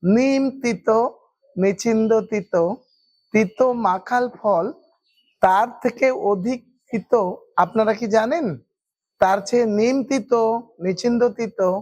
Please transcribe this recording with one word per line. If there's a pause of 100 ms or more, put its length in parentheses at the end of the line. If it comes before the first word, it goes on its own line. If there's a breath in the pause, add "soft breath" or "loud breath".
নিম (200)
তিতো, (580)
নিচিন্দ (200)
তিতো, (680)
তিতো (200)
মাখাল (120)
ফল, (800)
তার (140)
থেকে (240)
অধিক (320)
তিতো (420)
আপনারা
কি (100)
জানেন? (760)
তার (100)
চেয়ে (140)
নিম
তিতো, (420)
নিচিন্দ (160)
তিতো (120)